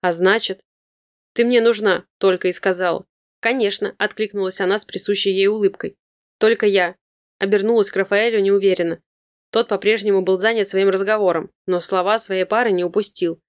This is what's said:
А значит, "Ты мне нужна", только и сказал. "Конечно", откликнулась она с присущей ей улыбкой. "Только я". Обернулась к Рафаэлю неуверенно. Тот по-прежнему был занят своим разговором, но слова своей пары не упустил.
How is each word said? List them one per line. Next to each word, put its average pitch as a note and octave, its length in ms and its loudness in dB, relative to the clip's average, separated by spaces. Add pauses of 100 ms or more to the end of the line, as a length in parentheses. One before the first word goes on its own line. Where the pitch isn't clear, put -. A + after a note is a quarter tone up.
А F3+ 120 0
значит, F#3 480 0 (720)
"Ты A#3 120 0
мне A#3+ 160 4
нужна", G#3 440 0 (140)
только F#3 280 0
и F3+ 40 0
сказал. F3+ 540 -4 (360)
"Конечно", A3 560 -2
откликнулась G3+ 640 -4
она G3 180 0
с - 60 -12
присущей - 460 -2
ей G3 160 2
улыбкой. G#3 500 -2 (420)
"Только A3+ 260 2
я". F#3+ 300 2 (440)
Обернулась G3+ 520 2
к - 40 -8
Рафаэлю G#3 460 0
неуверенно. F#3+ 600 0 (500)
Тот - 160 0
по-прежнему G3+ 560 0
был F#3+ 140 2
занят G#3 300 0
своим G3 220 0
разговором, F#3+ 640 0 (160)
но F3+ 120 0
слова F#3+ 400 0
своей F#3+ 260 -2
пары A3 260 0
не F3+ 120 0
упустил. F3 640 -4